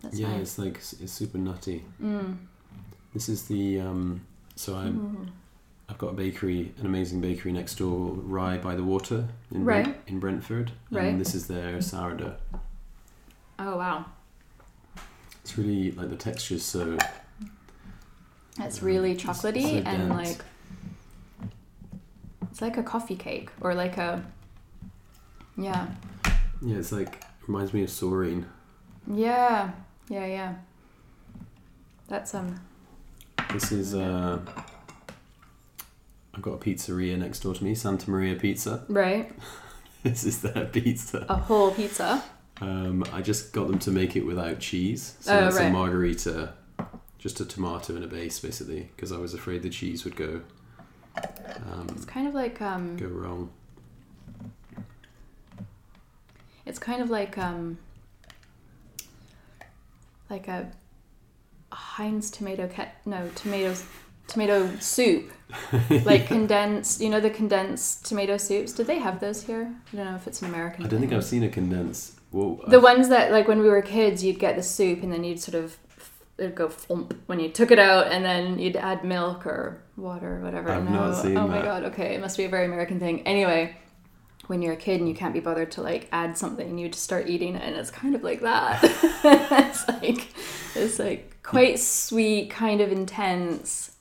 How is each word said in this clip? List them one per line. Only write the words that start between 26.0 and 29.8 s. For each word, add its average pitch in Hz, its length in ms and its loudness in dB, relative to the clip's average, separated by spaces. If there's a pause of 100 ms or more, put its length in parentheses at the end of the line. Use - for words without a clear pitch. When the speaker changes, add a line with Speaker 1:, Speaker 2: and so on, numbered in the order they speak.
Speaker 2:
Yeah, 113 160 -2
it's 85 140 -6
like, 101 300 -6 (260)
reminds 98 260 -2
me 104 100 2
of 90 60 -2
saurine. 90 560 -2 (600)
Speaker 1:
Yeah, 226 640 2 (380)